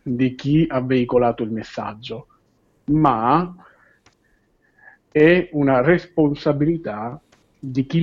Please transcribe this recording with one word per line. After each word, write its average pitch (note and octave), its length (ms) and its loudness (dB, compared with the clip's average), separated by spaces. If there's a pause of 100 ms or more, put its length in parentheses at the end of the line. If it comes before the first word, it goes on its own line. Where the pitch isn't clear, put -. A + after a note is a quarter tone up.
di B2+ 340 -2
chi D3+ 340 2
ha C3 120 -2
veicolato B2 600 0
il A2 80 -6
messaggio, A2 760 -12 (580)
ma D3 720 2 (1600)
è E3+ 420 4
una C3+ 280 2
responsabilità D3 1400 -2 (380)
di C3 280 -4
chi E3 180 -2